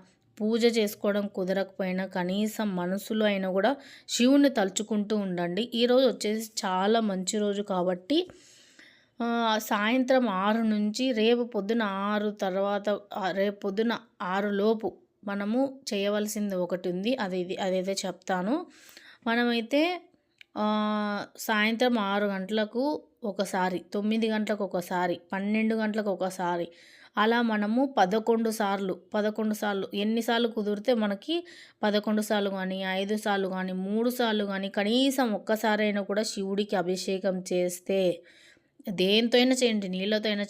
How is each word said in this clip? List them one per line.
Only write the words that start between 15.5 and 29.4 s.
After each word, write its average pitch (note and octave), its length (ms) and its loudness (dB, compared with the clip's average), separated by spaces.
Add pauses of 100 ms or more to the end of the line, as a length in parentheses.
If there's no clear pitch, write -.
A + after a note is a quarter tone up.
చేయవలసింది G#3 640 -2
ఒకటి F3+ 340 -2
ఉంది, F#3+ 260 -2
అది F#3+ 240 -2
ఇది, F3+ 180 -4
అదైతే F#3 380 -2 (100)
చెప్తాను. G3 600 -2 (640)
మనమైతే, A#3+ 760 2 (560)
ఆ, G#3+ 680 0 (120)
సాయంత్రం A3+ 600 2
ఆరు G3+ 260 0
గంటలకు G#3+ 760 -2 (220)
ఒకసారి, F#3+ 680 -2
తొమ్మిది A3 360 0
గంటలకు G#3+ 340 -2
ఒకసారి, F3+ 560 -2 (140)
పన్నెండు G#3+ 420 0
గంటలకు G#3+ 340 -2
ఒకసారి, F3+ 580 -2 (500)
అలా A3+ 240 4
మనము A3+ 560 0
పదకొండు A3 520 2
సార్లు, G3+ 500 -2 (140)
పదకొండు G#3+ 400 0